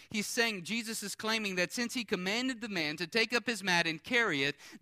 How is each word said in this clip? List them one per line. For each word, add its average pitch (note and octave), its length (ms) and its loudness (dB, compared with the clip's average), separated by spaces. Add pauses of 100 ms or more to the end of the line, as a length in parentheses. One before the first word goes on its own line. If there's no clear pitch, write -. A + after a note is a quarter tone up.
(100)
he's G#3 160 0
saying A3 380 0
Jesus A3 380 -4
is G3 120 -8
claiming A3 400 -2
that F3+ 180 2
since A#3+ 220 -2
he B3 100 -2
commanded G#3+ 560 -2
the A#3 80 -6
man D#3+ 280 -2
to F3 100 -4
take A3 260 2
up A#3 140 0
his F#3+ 160 -2
mat F3 240 4
and D#3+ 160 -2
carry G#3+ 400 2
it, C#3+ 140 2 (260)